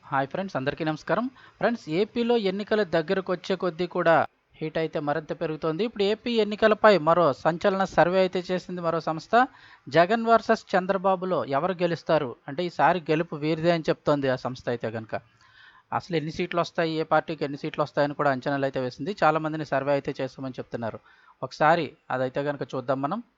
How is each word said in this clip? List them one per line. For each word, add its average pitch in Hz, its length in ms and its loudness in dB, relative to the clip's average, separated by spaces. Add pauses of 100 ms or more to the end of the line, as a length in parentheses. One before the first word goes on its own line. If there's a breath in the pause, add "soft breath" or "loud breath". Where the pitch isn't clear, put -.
(120)
హాయ్ 139 200 0
ఫ్రెండ్స్, 190 260 -6
అందరికీ 139 320 -4
నమస్కారం. 180 360 -2 (320 loud breath)
ఫ్రెండ్స్, 226 260 -2 (160)
ఏపీలో 233 360 0 (160)
ఎన్నికల 208 320 0 (100)
దగ్గరకు 185 400 0
వచ్చే 180 300 -4
కొద్దీ 175 320 -4
కూడా 165 320 4 (320)
హీట్ 156 220 -6
అయితే 160 260 -4
మరింత 156 340 -4
పెరుగుతోంది. 160 460 -4
ఇప్పుడు 214 160 -4
ఏపీ 214 280 -2 (120)
ఎన్నికలపై 208 540 4 (100)
మరో 170 260 6
సంచలన 190 500 0
సర్వే 175 400 2
అయితే 185 160 0 (120)
చేసింది 180 300 -6
మరో 165 180 0
సంస్థ. 160 340 -6 (600 loud breath)
జగన్ 185 340 4
వర్సెస్ 226 420 4
చంద్రబాబులో 185 680 0 (180)
ఎవరు 180 260 0
గెలుస్తారు 156 520 0 (120)
అంటే 147 220 -6
ఈసారి 165 300 2 (100)
గెలుపు 170 340 0
వీరిదే 160 280 0
అని 165 180 0
చెప్తోంది 143 460 0
ఆ - 100 -8
సంస్థ 127 280 -8
అయితే 120 140 -6
గనుక. 110 280 -8 (840 soft breath)
అసలు 165 220 -4
ఎన్ని 151 180 -8
సీట్లు 175 260 -2
వస్తాయి, 160 380 -4
ఏ - 20 -2
పార్టీకి 156 440 0
ఎన్ని 139 160 -8
సీట్లు 156 200 -2
వస్తాయని 143 360 -2
కూడా 147 160 2
అంచనాలు 139 340 -2
అయితే 135 160 -4
వేసింది. 139 280 -8 (100)
చాలామందిని 156 500 0
సర్వే 139 240 0
అయితే 139 240 -4
చేస్తామని 131 380 -8
చెప్తున్నారు. 113 400 -8 (440 soft breath)
ఒకసారి 156 420 2 (300)
అదైతే 131 320 -2
గనుక 143 140 -6 (140)
చూద్దాం 131 300 -2
మనం. 202 160 -6 (160)